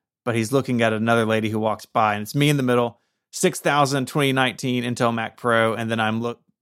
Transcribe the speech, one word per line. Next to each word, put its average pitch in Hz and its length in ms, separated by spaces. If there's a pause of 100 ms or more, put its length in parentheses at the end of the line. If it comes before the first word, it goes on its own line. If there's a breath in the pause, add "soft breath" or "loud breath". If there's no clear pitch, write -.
(240)
but 117 100
he's 110 160
looking 127 320
at 110 100
another 113 320
lady 110 240
who 107 120
walks 107 260
by, 107 280
and 104 80
it's - 120
me 143 160
in 151 60
the 131 80
middle, 120 340 (320)
six - 300
thousand 143 480
twenty 139 240
nineteen 127 500
Intel 120 320
Mac 113 220
Pro, 113 380
and 113 140
then 113 120
I'm 110 200
look-, 120 220 (200)